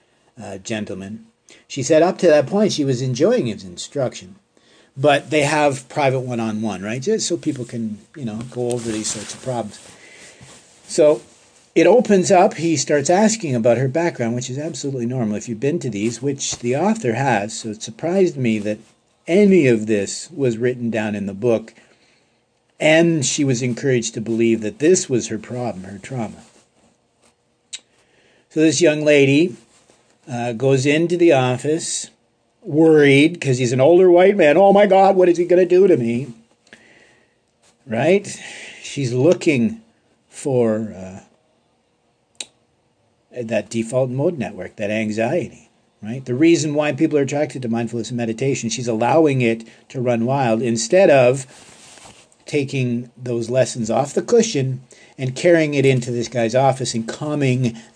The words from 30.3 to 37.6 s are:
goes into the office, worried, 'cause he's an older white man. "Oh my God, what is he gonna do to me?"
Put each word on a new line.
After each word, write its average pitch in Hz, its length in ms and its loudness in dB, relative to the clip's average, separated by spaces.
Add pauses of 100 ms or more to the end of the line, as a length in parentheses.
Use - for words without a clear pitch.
goes 131 340 0
into 165 300 0
the 170 160 4
office, 135 800 -2 (540)
worried, 156 800 4
'cause 131 160 0
he's 123 140 -2
an 127 100 0
older 175 280 6
white 180 280 6
man. 147 180 6
"Oh 196 160 6
my 202 140 6
God, 190 300 4
what 180 120 4
is 170 100 2
he 175 80 -2
gonna 175 200 4
do 180 220 4
to 165 100 4
me?" 120 300 -4 (1600)